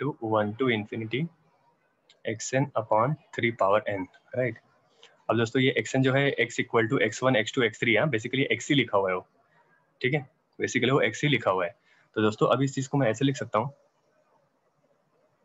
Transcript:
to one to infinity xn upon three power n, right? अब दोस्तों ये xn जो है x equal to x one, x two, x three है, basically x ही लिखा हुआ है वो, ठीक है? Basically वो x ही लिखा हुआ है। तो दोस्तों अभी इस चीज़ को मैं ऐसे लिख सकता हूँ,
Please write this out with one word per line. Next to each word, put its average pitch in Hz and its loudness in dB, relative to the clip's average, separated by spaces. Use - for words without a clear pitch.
to 139 -4
one 107 0
to 131 2
infinity 110 -6
xn 131 -2
upon 110 2
three 117 0
power 101 4
n, 98 -4
right? 123 -2
अब 110 2
दोस्तों 117 0
ये 131 2
xn 131 0
जो 131 2
है 139 4
x - -10
equal 147 0
to 135 2
x 110 -6
one, 131 4
x - -6
two, 131 0
x - -4
three 117 2
है, 123 4
basically 127 -2
x - -8
ही 156 4
लिखा 113 2
हुआ 98 2
है 92 0
वो, 92 -6
ठीक - 0
है? 143 -2
Basically 117 0
वो 139 4
x 110 -4
ही 151 2
लिखा 110 0
हुआ 92 0
है। 85 -8
तो 110 0
दोस्तों 107 2
अभी 127 2
इस 135 -4
चीज़ 135 -4
को 151 0
मैं 131 2
ऐसे 113 -2
लिख 135 0
सकता 107 -2
हूँ, 127 -2